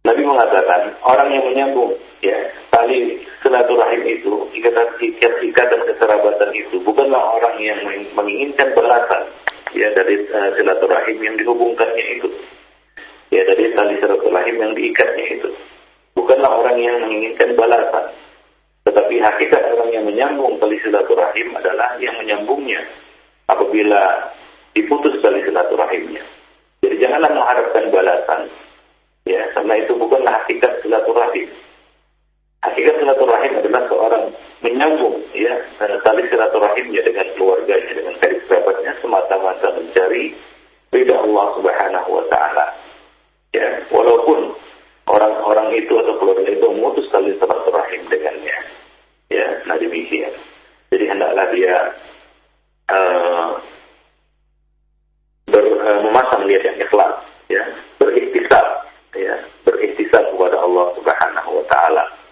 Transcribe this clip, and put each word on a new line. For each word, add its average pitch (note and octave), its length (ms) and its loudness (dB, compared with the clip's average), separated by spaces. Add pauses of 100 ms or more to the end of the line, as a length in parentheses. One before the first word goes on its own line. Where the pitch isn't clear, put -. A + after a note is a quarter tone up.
Nabi C#3+ 260 2
mengatakan, G#2 680 2 (100)
orang C#3 220 4
yang C3+ 160 0
menyambung, B2+ 480 0 (320)
ya, F#2+ 100 0 (380)
tali A#2+ 480 2 (240)
silaturahim A#2+ 640 2
itu, - 240 -2 (260)
ikatan, A#2 380 2
ikat-, A#2 480 0
ikatan A#2+ 420 2
kekerabatan G#2 720 2
itu, - 260 -6
bukanlah A#2+ 540 2
orang A2+ 240 0
yang G#2+ 240 -4
meng-, G2+ 320 -8
menginginkan G#2 560 -2
balasan, - 560 2 (480)
ya, G#2 160 0
dari, G2+ 320 2
eh, G2+ 320 -2
silaturahim F#2+ 640 0
yang A2 160 -6
dihubungkannya A#2+ 680 0 (120)
itu. - 160 -6 (960)
Ya, - 160 2
dari - 320 2
tali G#2 240 0
silaturahim - 560 0
yang A2 160 -2
diikatnya - 540 -2 (100)
itu. - 160 -8 (640)
Bukanlah - 320 4 (160)
orang B2 160 2
yang A#2+ 240 0
menginginkan A2 500 -2
balasan. - 560 2 (760)
Tetapi A#2+ 320 2
hakikat - 420 2 (140)
orang F#2+ 160 0
yang G#2+ 160 -2
menyambung C3 500 -2
tali G#2+ 220 0
silaturahim A2 720 0
adalah A#2+ 460 -2
yang A#2 160 -6
menyambungnya A2 680 -4 (640)
apabila G#2 840 0 (420)
diputus - 460 0
tali G2 240 2
silaturahimnya. F2 800 -2 (560)
Jadi G2+ 180 0
janganlah B2 320 2
mengharapkan A#2+ 600 0
balasan. F#2 560 0 (800)
Ya, G#2+ 240 -2
karena G#2+ 320 0
itu - 100 0
bukanlah A#2 480 2
hakikat - 380 -2
silaturahim. A#2 720 0 (1120)
Hakikat D3+ 400 2
silaturahim C3+ 480 2 (100)
adalah B2 240 0
seorang - 380 0 (400)
menyambung, C3 560 0 (160)
ya, A2+ 240 0
eh, G2+ 400 -4
tali A2 320 2
silaturahimnya A2 720 0
dengan F#2+ 320 0
keluarganya, F#2+ 580 0
dengan - 220 -8
karib - 320 0
kerabatnya, - 440 0 (120)
semata-mata F#2+ 720 -2
mencari F2+ 580 -2 (560)
ridha B2+ 300 4
Allah G#2 260 2 (140)
Subhanahu F#2 560 -2
wa E2+ 160 -2
taala. D2+ 340 0 (880)
Ya, A2 400 -4
walaupun D#3 640 2 (480)
orang-orang G#2+ 720 0
itu A2 240 -2
atau A2 160 0
keluarga - 320 2
itu - 160 0
memutus - 480 0
tali G2 240 0
silaturahim E2+ 720 -2
dengannya. D2+ 480 -4 (720)
Ya, - 160 0 (220)
nah E2+ 100 -2
demikian. E2 540 -6 (580)
Jadi - 160 2
hendaklah G2 480 0
dia, G#2+ 220 2 (1120)
eh, F2 600 0 (2000)
ber-, G#2+ 320 4
eh, G#2 160 2
memasang A2+ 460 2
niat G2 180 4
yang - 160 -4
ikhlas, - 320 2 (320)
ya, G2 160 -2 (400)
berikhtisab, - 880 2 (260)
ya, G2 180 -4 (320)
berikhtisab G#2 680 0
kepada F2+ 260 0
Allah F2+ 260 2 (120)
Subhanahu D#2+ 520 -2 (120)
wa - 40 -6
taala. D#2 380 2 (280)